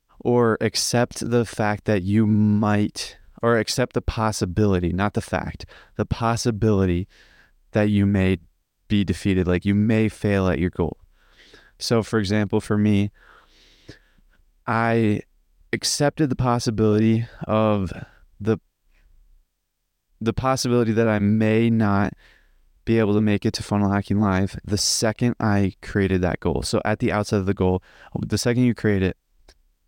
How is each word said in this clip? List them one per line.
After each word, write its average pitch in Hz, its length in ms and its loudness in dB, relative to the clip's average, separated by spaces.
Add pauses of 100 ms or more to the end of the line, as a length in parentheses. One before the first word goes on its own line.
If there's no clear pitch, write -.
(240)
or 120 380 2
accept - 680 -2
the 120 160 2
fact 104 400 -4
that 104 180 0
you 104 220 2
might, 104 920 0 (240)
or 117 160 2
accept - 360 -2
the 113 80 -2
possibility, 98 920 0
not 101 200 -2
the 107 80 -2
fact, - 440 -8 (320)
the 107 80 -2
possibility 104 1000 0 (640)
that 107 180 2
you 101 160 2
may 95 320 2 (500)
be 101 160 2
defeated, 92 440 -2
like, 90 180 0
you 101 100 2
may 110 320 2
fail 101 400 -2
at 78 120 0
your 87 100 0
goal. - 280 -4 (800)
So, 117 260 0
for 113 160 -2
example, 104 420 0
for 104 160 -2
me, 104 340 2 (1500)
I 113 560 0 (520)
accepted 143 560 -2
the 127 60 -4
possibility 113 880 2 (220)
of 107 440 0 (480)
the, 104 200 -2 (1600)
the 110 120 0
possibility 120 600 0
that 113 140 2
I 107 120 0
may 110 500 2
not 104 440 2 (720)
be 113 140 2
able 104 140 2
to 104 80 2
make 104 240 2
it 107 100 0
to - 80 -8
Funnel 101 280 0
Hacking 101 280 0
Live 98 440 0
the 101 140 -2
second - 640 -2
I 101 420 0
created 95 400 0
that 87 180 -2
goal. 69 240 -2
So - 220 -2
at 107 140 -2
the 117 120 0
outset 104 280 -2
of 92 60 -2
the 98 80 0
goal, 92 280 0 (380)
the - 180 -4
second 120 260 0
you 120 120 2
create 101 260 0
it, 92 160 -2 (720)